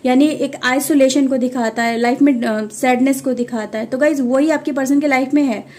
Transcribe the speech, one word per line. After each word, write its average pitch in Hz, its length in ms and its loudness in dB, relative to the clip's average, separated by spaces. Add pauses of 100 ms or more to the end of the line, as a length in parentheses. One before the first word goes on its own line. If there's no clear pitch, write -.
यानी 254 220 4
एक - 360 -2
isolation 269 640 2
को 262 100 0
दिखाता 240 460 -2
है, 233 140 -2
life 240 240 0
में, 277 200 2
अ, 220 280 -4
sadness 262 520 0
को 254 120 -4
दिखाता 226 460 -6
है। 220 60 -6
तो 254 120 -6
guys 294 240 0
वही 262 280 0
आपकी 302 220 -2
person 269 280 0
के 302 80 -2
life 269 260 0
में 294 100 2
है, 233 200 -2 (160)